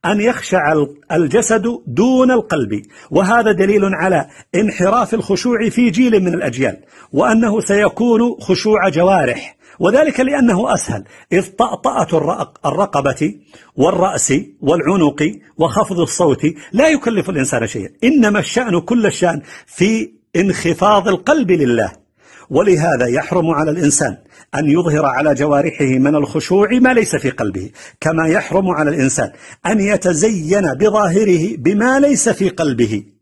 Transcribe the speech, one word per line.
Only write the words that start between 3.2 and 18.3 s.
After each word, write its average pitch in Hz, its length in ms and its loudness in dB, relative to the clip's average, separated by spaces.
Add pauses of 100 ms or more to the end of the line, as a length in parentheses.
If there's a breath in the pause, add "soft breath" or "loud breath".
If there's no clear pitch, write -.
دليل 196 340 2
على 175 420 0 (280 loud breath)
انحراف 202 580 0
الخشوع 226 560 -2
في 240 200 2
جيل 214 340 2
من 175 100 0
الأجيال، 135 440 -4 (340 loud breath)
وأنه 220 500 2
سيكون 214 600 0 (200)
خشوع 196 480 0
جوارح، 160 680 0 (220 soft breath)
وذلك 254 400 2
لأنه 254 540 2
أسهل، 107 300 -6 (280 loud breath)
إذ 185 260 0
طأطأة 208 600 -2
الرق-، - 500 -4
الرقبة 143 680 -2 (400 soft breath)
والرأس 170 580 0 (280)
والعنق 156 680 0 (260 soft breath)
وخفض 165 420 -2
الصوت 156 460 0 (260 loud breath)
لا 277 180 2
يكلف 226 400 -2
الإنسان 131 380 -2
شيئاً، 101 220 -8 (140)
إنما 226 360 2